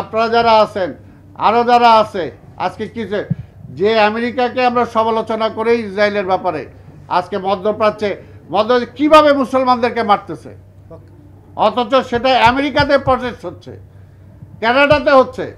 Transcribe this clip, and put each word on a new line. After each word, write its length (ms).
আপনারা 260
যারা 160
আছেন, 260
আরও 140
যারা 200
আছে, 220
আজকে 200
কি 80
যে, 80
যে 120
আমেরিকাকে 520
আমরা 140
সমালোচনা 500
করি 160
ইসরায়েলের 440
ব্যাপারে, 320
আজকে 180
মধ্যপ্রাচ্যে, 640
মধ্য-, 440
কিভাবে 320
মুসলমানদেরকে 680
মারতেছে, 400
অথচ 260
সেটা 200
আমেরিকাতে 440
প্রটেস্ট 420
হচ্ছে, 240
কানাডাতে 560
হচ্ছে 280